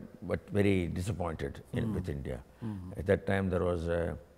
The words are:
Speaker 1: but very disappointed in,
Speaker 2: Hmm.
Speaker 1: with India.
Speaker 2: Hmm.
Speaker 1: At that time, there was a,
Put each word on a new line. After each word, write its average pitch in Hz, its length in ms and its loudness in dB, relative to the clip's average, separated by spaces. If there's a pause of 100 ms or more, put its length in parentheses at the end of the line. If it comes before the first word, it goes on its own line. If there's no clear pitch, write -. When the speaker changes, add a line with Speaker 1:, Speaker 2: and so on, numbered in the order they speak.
(240)
Speaker 1:
but 90 160 -2 (100)
very 98 380 4
disappointed 85 720 -4 (120)
in, - 100 2
Speaker 2:
Hmm. 110 100 -2
Speaker 1:
with 92 160 -2
India. 67 300 -4 (220)
Speaker 2:
Hmm. 98 360 -8
Speaker 1:
At - 80 -4
that 95 220 4
time, 98 220 2
there 90 140 2
was 87 240 2
a, 85 300 0 (200)